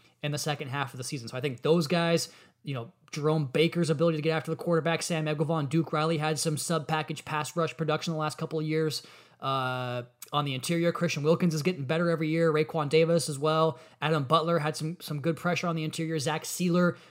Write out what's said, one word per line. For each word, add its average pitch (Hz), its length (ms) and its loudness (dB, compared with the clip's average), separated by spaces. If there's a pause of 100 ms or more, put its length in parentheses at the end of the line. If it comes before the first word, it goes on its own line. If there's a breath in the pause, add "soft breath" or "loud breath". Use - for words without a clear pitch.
(220 soft breath)
in 147 100 -4
the 147 60 -4
second 143 300 -4
half 135 260 -6
of 131 40 -12
the 127 60 -10
season. 120 240 -8
So 123 80 -10
I 127 40 -4
think 131 220 -6
those 160 240 4
guys, 170 420 2 (340 loud breath)
you 139 120 -8
know, 117 180 -8 (180)
Jerome 156 360 0
Baker's 165 440 2
ability 160 280 2
to 151 40 -6
get 160 140 0
after 160 140 -4
the 156 60 -4
quarterback, 165 460 0
Sam 156 240 -2
Eguavoen, 151 420 0
Duke 156 240 0
Riley 160 260 0
had 156 200 -2
some 151 180 -2
sub-package 156 680 -2
pass 151 320 -4
rush 160 200 -2
production 156 360 -2
the 156 60 -4
last 151 200 -4
couple 160 200 -4
of 156 60 -2
years, 156 380 0 (380 loud breath)
uh, 127 640 -2 (300)
on 147 120 2
the 139 100 -2
interior. 170 360 0
Christian 165 320 -2
Wilkins 165 320 4
is 151 80 -2
getting 143 220 -2
better 170 260 2
every 160 180 0
year. 165 240 4
Raekwon 151 360 0
Davis 160 400 4
as 143 100 -6
well. 160 400 2 (240 loud breath)
Adam 151 220 2
Butler 165 340 4
had 151 180 -2
some, 156 240 -6
some 147 200 -6
good 160 160 0
pressure 175 320 -2
on 165 80 -2
the 156 80 -2
interior. 160 340 -4
Zach 151 260 -2
Sealer 175 520 2 (140 loud breath)